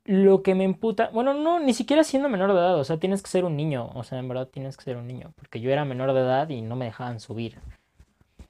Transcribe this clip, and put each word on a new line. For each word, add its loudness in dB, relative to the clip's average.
lo 6
que 4
me 2
emputa, 0
bueno, 0
no, 0
ni 2
siquiera 4
siendo 0
menor 2
de 4
edad, 4
o 0
sea, -2
tienes -2
que -16
ser 2
un -2
niño, -4
o -8
sea, -8
en -8
verdad -6
tienes -12
que -20
ser -8
un -12
niño, -14
porque -14
yo -2
era 0
menor -2
de 4
edad 2
y -8
no -8
me -6
dejaban -10
subir. -10